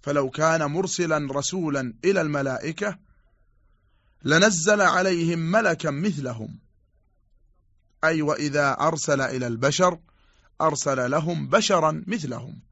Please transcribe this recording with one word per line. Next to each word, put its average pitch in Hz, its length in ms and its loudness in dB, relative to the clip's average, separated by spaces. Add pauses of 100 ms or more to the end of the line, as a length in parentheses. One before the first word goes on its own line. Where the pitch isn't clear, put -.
فلو 143 280 -2
كان 160 360 2
مرسلا 160 640 -2
رسولا 139 640 -4 (100)
إلى 190 160 4
الملائكة 151 760 -4 (1200)
لنزل 185 580 4
عليهم 175 580 2
ملكا 170 520 0
مثلهم، 139 680 -6 (1500)
أي 160 180 2
وإذا 147 580 0
أرسل 147 400 0
إلى 127 260 -2
البشر 147 520 0 (640)
أرسل 139 500 0
لهم 156 380 -2
بشرا 165 580 2
مثلهم. 151 540 -8 (120)